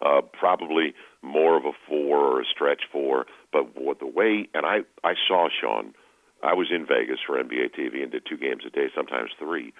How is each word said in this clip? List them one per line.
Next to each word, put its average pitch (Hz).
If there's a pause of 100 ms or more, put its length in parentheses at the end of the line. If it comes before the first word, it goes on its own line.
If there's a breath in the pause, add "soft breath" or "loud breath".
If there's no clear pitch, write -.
Uh, 71
probably 82 (260 loud breath)
more 78
of 67
a 71 (140)
four 73
or 65
a 58
stretch - (100)
four, 67 (240 loud breath)
but 64
what 67
the 69
way, 107
and 76
I, 101 (240)
I 90 (140)
saw, 87
Sean, 53 (480 soft breath)
I 82
was 87
in 82
Vegas 64
for 69
N 64
B 62
A 60
T 69
V 62
and 64
did 60
two -
games 65
a 62
day, 69
sometimes 67
three. 76